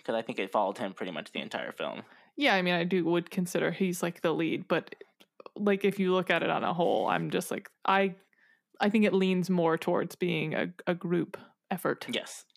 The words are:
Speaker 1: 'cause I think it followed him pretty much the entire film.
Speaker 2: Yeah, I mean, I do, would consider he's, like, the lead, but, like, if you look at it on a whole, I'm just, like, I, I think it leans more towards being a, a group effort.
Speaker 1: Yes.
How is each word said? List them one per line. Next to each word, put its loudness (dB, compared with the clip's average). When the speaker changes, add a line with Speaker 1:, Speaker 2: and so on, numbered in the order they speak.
Speaker 1:
'cause -2
I 0
think -8
it -4
followed 2
him -6
pretty -8
much -8
the -6
entire -6
film. -8
Speaker 2:
Yeah, 4
I 2
mean, 2
I 0
do, 2
would 0
consider 0
he's, -2
like, -4
the 2
lead, -2
but, -2
like, 2
if 2
you 4
look 2
at 4
it 2
on 0
a 0
whole, 2
I'm 0
just, -2
like, -6
I, 4
I 2
think 4
it 4
leans 2
more 2
towards -2
being -2
a, -2
a 0
group -2
effort. -2
Speaker 1:
Yes. -8